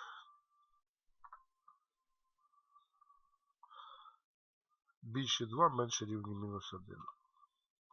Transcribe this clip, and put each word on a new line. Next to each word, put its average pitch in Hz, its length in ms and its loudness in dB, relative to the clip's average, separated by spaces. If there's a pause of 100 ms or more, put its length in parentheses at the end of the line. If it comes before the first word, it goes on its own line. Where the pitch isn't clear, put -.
(4000)
більше 120 440 2
два, 139 220 8
менше 120 360 2
рівні 104 300 0
мінус 101 400 -4
один. 92 280 -10 (920)